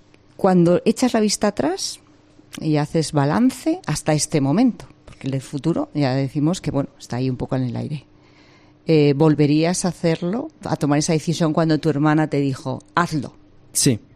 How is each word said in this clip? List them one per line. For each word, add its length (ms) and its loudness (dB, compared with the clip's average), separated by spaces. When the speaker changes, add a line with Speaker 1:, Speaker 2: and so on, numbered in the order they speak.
Speaker 1:
Cuando 480 4
echas 300 0
la 80 2
vista 260 0
atrás 540 -4
y 160 0
haces 380 -2
balance 720 0
hasta 260 -2
este 300 0
momento, 440 0
porque 220 -12
el 40 -6
del 100 -4
futuro 520 -4
ya 200 0
decimos 460 -2
que, 120 -8
bueno, 180 -4
está 160 -10
ahí 140 -2
un 80 -4
poco 180 -6
en 80 -2
el 140 -6
aire. 280 -8
Eh, 240 6
¿volverías 680 2
a 40 0
hacerlo, 600 -4
a 120 -4
tomar 240 0
esa 140 0
decisión 400 0
cuando 240 2
tu 120 -2
hermana 380 2
te 100 -2
dijo, 420 -4
"Hazlo"? 400 -2
Speaker 2:
Sí, 280 2